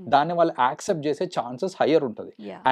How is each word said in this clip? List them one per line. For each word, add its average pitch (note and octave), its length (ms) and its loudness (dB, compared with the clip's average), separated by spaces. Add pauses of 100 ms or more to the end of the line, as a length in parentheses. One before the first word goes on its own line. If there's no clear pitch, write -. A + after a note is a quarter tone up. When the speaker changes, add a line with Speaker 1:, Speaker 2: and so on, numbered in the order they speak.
Speaker 1:
మ్మ్. F3+ 100 -12
Speaker 2:
దాన్ని D3 240 4
వాళ్ళు E3 240 2
యాక్సెప్ట్ D3 480 0
చేసే D3+ 180 -2
ఛాన్సెస్ B2+ 560 -6
హయ్యర్ C#3+ 240 4
ఉంటది. G#2 360 -8
Speaker 1:
యా. F#2+ 200 -12 (120)